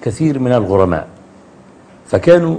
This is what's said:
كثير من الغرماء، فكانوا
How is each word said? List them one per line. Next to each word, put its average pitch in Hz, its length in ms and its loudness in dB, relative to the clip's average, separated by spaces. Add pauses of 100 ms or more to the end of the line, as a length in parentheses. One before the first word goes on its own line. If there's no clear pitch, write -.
كثير 143 360 -2
من 127 140 0
الغرماء، 95 560 0 (960)
فكانوا 165 520 0